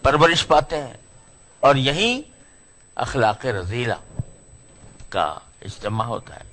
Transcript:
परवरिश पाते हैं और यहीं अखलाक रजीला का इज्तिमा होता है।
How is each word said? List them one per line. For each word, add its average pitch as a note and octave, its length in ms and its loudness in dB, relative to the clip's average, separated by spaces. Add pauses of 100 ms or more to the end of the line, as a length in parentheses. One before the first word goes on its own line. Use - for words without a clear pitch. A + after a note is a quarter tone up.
परवरिश D#3 380 4
पाते D#3 340 2
हैं C#3 240 -10 (640)
और C#3 140 6
यहीं G3 480 0 (760)
अखलाक A#2 480 0
रजीला A2 540 -4 (1120)
का D2+ 300 -2 (200)
इज्तिमा G#2+ 420 -6
होता - 300 -10
है। - 180 -18